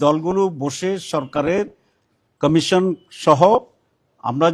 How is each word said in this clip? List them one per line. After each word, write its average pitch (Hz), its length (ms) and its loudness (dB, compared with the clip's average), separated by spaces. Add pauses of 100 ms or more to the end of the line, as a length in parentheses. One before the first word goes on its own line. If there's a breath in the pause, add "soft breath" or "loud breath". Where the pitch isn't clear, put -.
দলগুলো 160 380 0 (200)
বসে 185 360 -6
সরকারের 156 680 -4 (800)
কমিশন 165 520 2 (300)
সহ 147 160 4 (920)
আমরা 151 240 2